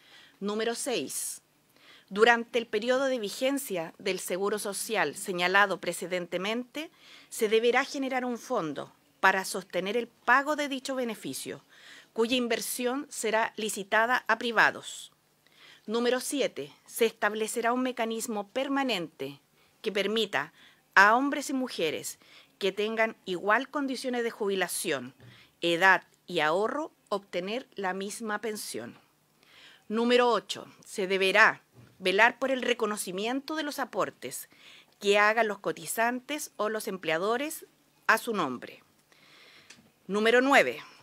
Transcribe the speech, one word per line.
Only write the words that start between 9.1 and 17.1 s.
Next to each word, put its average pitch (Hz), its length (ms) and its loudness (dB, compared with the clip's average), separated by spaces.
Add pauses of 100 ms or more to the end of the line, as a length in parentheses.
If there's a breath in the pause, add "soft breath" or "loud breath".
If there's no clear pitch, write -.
para 190 260 4
sostener 190 500 -4
el 233 100 -2
pago 277 480 2
de 294 140 -2
dicho 269 260 -6
beneficio, 196 680 -8 (480 loud breath)
cuya 233 240 0
inversión 240 720 -2
será 220 480 0
licitada 220 720 0
a 226 80 2
privados. 202 760 0 (720 loud breath)
Número 240 320 0
siete, 202 540 -4 (120)
se - 220 0
establecerá 220 680 -2